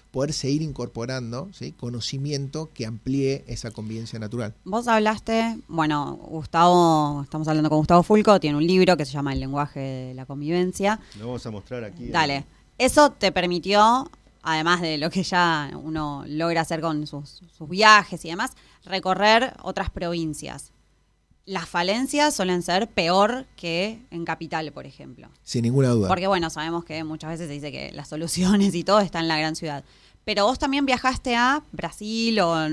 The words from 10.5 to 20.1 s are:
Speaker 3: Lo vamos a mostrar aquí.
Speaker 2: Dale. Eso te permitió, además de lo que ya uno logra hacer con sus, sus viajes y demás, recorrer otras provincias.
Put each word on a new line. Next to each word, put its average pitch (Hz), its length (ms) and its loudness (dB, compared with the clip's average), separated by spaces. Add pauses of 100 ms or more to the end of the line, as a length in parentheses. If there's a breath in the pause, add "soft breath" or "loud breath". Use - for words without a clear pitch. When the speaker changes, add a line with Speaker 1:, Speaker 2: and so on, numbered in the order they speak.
Speaker 3:
Lo 107 80 -12
vamos 120 180 -8
a 117 60 -8
mostrar 113 340 -10
aquí. 101 240 -14
Speaker 2:
Dale. 143 360 0 (340 soft breath)
Eso 277 320 6
te 196 220 -2
permitió, 208 800 2 (320)
además 160 380 0
de 160 160 -2
lo 151 140 -2
que 185 140 -2
ya 165 480 0 (100)
uno 151 460 -6
logra 160 340 0
hacer 160 180 -4
con 156 260 -4
sus, 143 360 -14 (160)
sus 151 100 -14
viajes 202 560 6
y 165 40 -10
demás, 196 240 -6 (340 soft breath)
recorrer 196 640 4 (100)
otras 190 280 -6
provincias. 165 800 -6 (720)